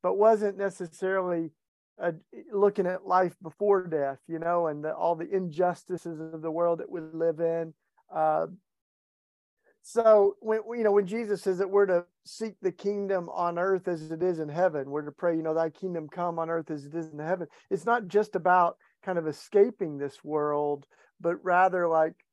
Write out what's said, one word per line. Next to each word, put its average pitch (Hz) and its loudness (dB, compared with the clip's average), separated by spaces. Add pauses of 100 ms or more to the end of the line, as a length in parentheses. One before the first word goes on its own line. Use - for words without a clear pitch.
but 185 0
wasn't 208 4
necessarily, 180 -4 (500)
uh, 175 -2 (380)
looking 202 2
at 185 -6
life 180 2
before 190 0
death, 139 -2
you 165 -8
know, 170 0
and 147 -6
the, 156 -4
all 165 0
the 165 -10
injustices 175 -2
of 160 -12
the 160 -6
world 170 0
that - -10
we 175 -8
live 160 -2
in. 165 -2 (400)
Uh, 156 0 (1400)
so 214 6
when, 220 0 (180)
you 226 -2
know, 208 4
when 202 4
Jesus 208 -4
says 185 -2
that 190 -2
we're 202 6
to 175 0 (180)
seek 214 -10
the 185 0
kingdom 196 -4
on 175 -2
earth 185 0
as 160 -6
it 165 -4
is 180 0
in 151 -4
heaven, 151 0
we're 151 -4
to 147 -10
pray, 170 0
you 160 -2
know, 160 -2
"Thy 165 0
kingdom 170 -8
come 175 -6
on 165 -4
earth 165 -4
as 147 -8
it 147 -16
is 160 -8
in 147 -14
heaven." 165 -4 (220)
It's 180 -4
not 226 0
just 208 0
about 180 4 (260)
kind 185 -2
of 156 -2
escaping 190 2
this 139 -10
world, 147 -2 (340)
but 170 -4
rather, 180 2
like, 160 2 (180)